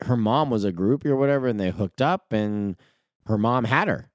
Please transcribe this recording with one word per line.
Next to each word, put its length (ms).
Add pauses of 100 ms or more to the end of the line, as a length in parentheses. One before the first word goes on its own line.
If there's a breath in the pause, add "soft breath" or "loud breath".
her 160
mom 320
was 160
a 80
groupie 320
or 100
whatever, 320
and 120
they 120
hooked 300
up, 320
and 420 (520)
her 100
mom 280
had 220
her. 280